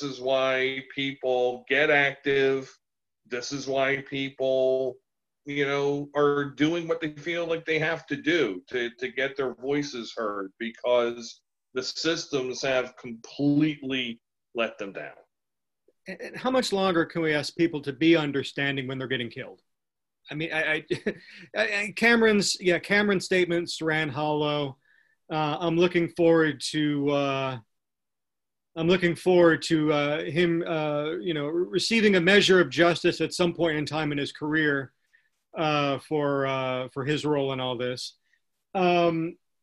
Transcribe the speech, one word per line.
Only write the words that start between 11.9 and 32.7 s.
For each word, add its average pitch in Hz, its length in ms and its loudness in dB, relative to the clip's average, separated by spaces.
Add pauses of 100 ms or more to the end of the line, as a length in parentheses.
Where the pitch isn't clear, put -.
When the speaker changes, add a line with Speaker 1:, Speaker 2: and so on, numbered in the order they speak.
Speaker 1:
have 127 340 -2
completely 135 1200 -2 (340)
let 113 240 -2
them 98 140 -8
down. 76 200 -12 (960)
Speaker 2:
And, 185 140 -14
and - 160 -14
how 247 140 -4
much 254 220 0
longer 185 320 2
can 165 180 -4
we 156 120 2
ask 143 220 -4
people 165 260 0
to 139 100 -6
be 160 240 6
understanding 139 680 -2
when 131 120 -6
they're 131 100 -6
getting 120 220 -4
killed? 117 300 -14 (680)
I 143 40 -10
mean, 160 180 -6
I, 156 60 -2
I, 156 320 -2
<laughs> - 680 -8
I, 208 60 2
I, 208 340 -2
Cameron's, 226 640 4
yeah, 175 180 2
Cameron's 202 460 2
statements 175 560 0
ran 156 280 0
hollow. 147 680 -2 (520)
Uh, 156 300 -2
I'm 165 160 0
looking 170 320 2
forward 160 520 4 (100)
to, 147 400 0
uh, 135 480 -2 (1160)
I'm 165 120 0
looking 175 260 4
forward 170 480 6
to, 156 300 2
uh, 147 320 0
him, 170 420 0
uh, 151 540 -2
you 180 140 -4
know, 147 120 -4
re-, 175 240 -2
receiving 202 460 4
a 175 40 4
measure 185 400 6
of 143 100 2